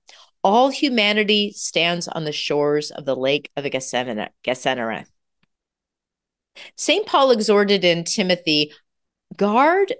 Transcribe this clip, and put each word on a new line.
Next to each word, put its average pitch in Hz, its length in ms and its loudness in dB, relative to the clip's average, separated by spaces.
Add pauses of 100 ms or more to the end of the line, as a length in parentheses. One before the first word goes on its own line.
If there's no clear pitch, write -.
(420)
All 240 280 4
humanity 214 840 0
stands 170 560 -2
on 160 160 -6
the 151 80 -6
shores 147 580 -2
of - 140 -14
the 135 100 -2
lake 135 400 -2
of 143 80 -8
the 139 80 -6
Gethsemane-, 123 600 -6 (120)
Gethsemane." 120 640 -4 (1700)
Saint 370 300 0
Paul 269 240 4
exhorted 208 540 2
in 170 200 2
Timothy, 165 680 0 (640)
"Guard 294 640 2